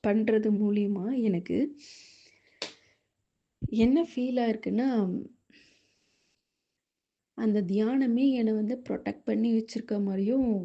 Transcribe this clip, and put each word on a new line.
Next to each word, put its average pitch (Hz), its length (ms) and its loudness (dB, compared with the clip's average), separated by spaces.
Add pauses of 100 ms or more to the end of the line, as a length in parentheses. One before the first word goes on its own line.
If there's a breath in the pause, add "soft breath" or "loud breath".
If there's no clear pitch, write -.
பண்றது 220 480 2
மூலியமா 202 520 0 (180)
எனக்கு 175 340 0 (2250 loud breath)
என்ன 247 260 4
ஃபீல் 247 380 -2
ஆயிருக்குன்னா, 220 480 -2 (2500 soft breath)
அந்த 214 240 2
தியானமே 233 720 2
என்னை 226 200 0
வந்து 214 300 -2
ப்ரொடெக்ட் - 420 -8
பண்ணி 220 280 0
வச்சிருக்க 220 500 -2
மாதிரியும் 202 480 0 (140)